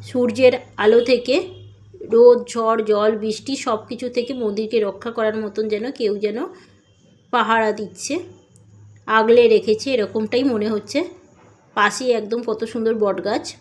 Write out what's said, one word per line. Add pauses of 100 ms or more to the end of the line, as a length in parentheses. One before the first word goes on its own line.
সূর্যের (300)
আলো (100)
থেকে, (760)
রোদ, (140)
ঝড়, (100)
জল, (120)
বৃষ্টি (120)
সব (100)
কিছু
থেকে (120)
মন্দিরকে (100)
রক্ষা
করার
মতন (100)
যেন (140)
কেউ (120)
যেন (960)
পাহারা (100)
দিচ্ছে, (960)
আগলে (140)
রেখেছে,
এরকমটাই (100)
মনে
হচ্ছে। (760)
পাশেই
একদম (100)
কত (120)
সুন্দর (100)
বট (100)
গাছ। (160)